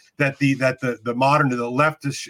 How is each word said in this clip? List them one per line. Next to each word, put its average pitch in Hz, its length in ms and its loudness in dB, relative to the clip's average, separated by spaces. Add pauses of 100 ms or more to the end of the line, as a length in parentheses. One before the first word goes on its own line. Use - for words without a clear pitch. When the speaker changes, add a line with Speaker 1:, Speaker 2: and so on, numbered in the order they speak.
Speaker 1:
<laughs> - 140 -20
Speaker 2:
That 139 220 -2
the, 139 160 2
that 131 240 -2
the, 123 240 -4
the 120 100 -4
modern, 139 360 4
the 123 80 -2
leftish 139 720 -2